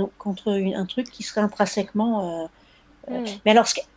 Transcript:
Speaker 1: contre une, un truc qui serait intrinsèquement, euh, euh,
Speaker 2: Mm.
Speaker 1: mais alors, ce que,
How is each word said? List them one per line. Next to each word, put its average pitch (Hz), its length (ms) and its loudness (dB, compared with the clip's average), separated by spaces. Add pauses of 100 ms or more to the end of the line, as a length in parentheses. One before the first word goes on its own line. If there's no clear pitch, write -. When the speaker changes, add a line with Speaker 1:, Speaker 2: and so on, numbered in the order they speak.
(180)
Speaker 1:
contre 202 400 -4
une, 190 180 0
un 190 100 -2
truc 247 240 -6
qui - 140 -14
serait - 180 -2
intrinsèquement, 202 1040 0
euh, - 20 -6 (640)
euh, 247 100 -4
Speaker 2:
Mm. 233 40 -6 (200)
Speaker 1:
mais 214 60 8
alors, 226 160 8
ce - 80 0
que, - 60 -6 (160)